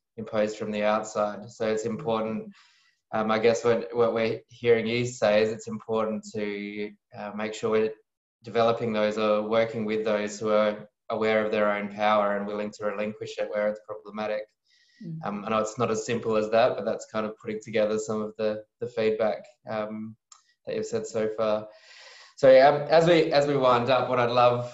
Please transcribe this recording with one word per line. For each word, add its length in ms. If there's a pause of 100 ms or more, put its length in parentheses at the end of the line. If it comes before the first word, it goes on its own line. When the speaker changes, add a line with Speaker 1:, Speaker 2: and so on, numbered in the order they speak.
(180)
Speaker 1:
imposed 380
from 140
the 140
outside. 680
So 160
it's 180
important, 680 (640)
um, 160
I 80
guess 260
what, 280
what 220
we're 340
hearing 380
you 200
say 360
is 80
it's 180
important 560 (100)
to, 560 (260)
uh, 180
make 200
sure 160
we're 240 (480)
developing 500
those 240
or 320
working 360
with 200
those 340
who 120
are 380 (220)
aware 340
of 80
their 200
own 160
power 480
and 100
willing 260
to 140
relinquish 520
it 120
where 180
it's 180
problematic. 560 (640)
Speaker 2:
Mm. 200
Speaker 1:
Um, 220
I 40
know 80
it's 200
not 120
as 140
simple 320
as 140
that, 260
but 80
that's 220
kind 200
of 120
putting 240
together 360
some 240
of 160
the, 260 (160)
the 80
feedback, 560 (240)
um, 480 (500)
that 80
you've 120
said 200
so 300
far. 320 (680)
So, 120
um, 400
as 180
we, 260
as 140
we 100
wind 320
up, 220
what 80
I'd 120
love 440